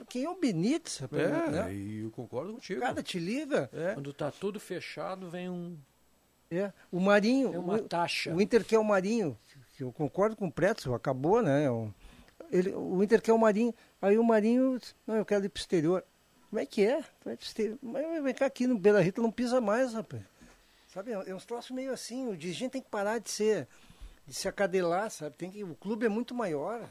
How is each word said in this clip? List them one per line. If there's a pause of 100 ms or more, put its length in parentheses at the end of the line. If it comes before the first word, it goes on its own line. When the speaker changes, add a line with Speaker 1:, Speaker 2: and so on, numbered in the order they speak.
Speaker 1:
quem
é
o
Benítez,
rapaz?
Speaker 2:
É,
Speaker 1:
Né?
Speaker 2:
e
eu
concordo
contigo.
Speaker 1:
Cara,
te
liga.
Speaker 2:
É.
Speaker 3:
Quando
tá
tudo
fechado,
vem
um (760)
Speaker 1:
É, (200)
o
Marinho,
Speaker 3:
É
uma
Speaker 1:
o,
Speaker 3:
taxa.
Speaker 1:
o
Inter
quer
o
Marinho, (400)
que
eu
concordo
com
o
Pretzel,
acabou,
né?
O, (600)
ele,
o
Inter
quer
o
Marinho, (260)
aí
o
Marinho, (280)
"Não,
eu
quero
ir
pro
exterior." (480)
Como
é
que
é?
Tu
vai
pro
exterior?
Mas
vem
cá
aqui
no
Beira-Rio,
tu
não
pisa
mais,
rapaz. (720)
Sabe,
é,
é
uns
troços
meio
assim,
o
dirigente
tem
que
parar
de
ser, (600)
de
se
acadelar,
sabe?
Tem
que,
o
clube
é
muito
maior.